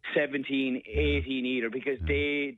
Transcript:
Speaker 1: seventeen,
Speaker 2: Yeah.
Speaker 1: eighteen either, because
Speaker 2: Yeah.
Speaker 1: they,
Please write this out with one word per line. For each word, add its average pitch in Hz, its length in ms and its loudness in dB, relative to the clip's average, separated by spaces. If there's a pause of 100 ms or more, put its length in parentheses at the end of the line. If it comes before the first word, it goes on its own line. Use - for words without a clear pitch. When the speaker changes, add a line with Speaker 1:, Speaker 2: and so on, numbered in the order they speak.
(140)
Speaker 1:
seventeen, 135 720 0
Speaker 2:
Yeah. 107 140 -2
Speaker 1:
eighteen 139 440 2
either, 127 260 0
because 131 300 -2
Speaker 2:
Yeah. 87 80 -4
Speaker 1:
they, 143 500 0